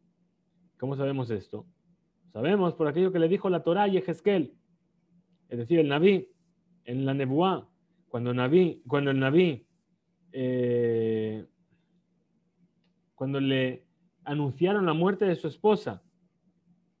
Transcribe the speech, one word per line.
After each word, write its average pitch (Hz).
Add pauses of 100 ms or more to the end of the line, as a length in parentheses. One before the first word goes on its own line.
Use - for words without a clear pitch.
(800)
¿Cómo 135
sabemos 135
esto? 107 (680)
Sabemos 170
por 156
aquello 175
que 180
le 165
dijo 196
la 165
Torá 190
a 202
Yehezkel, 180 (920)
es 120
decir, 156
el 143
Naví, 180 (560)
en 131
la 135
Nebuá, 139 (400)
cuando 120
Naví, 147
cuando 143
el 135
Naví, 143 (640)
eh, 117 (1700)
cuando 139
le 131 (380)
anunciaron 170
la 156
muerte 190
de 180
su 156
esposa, 185 (960)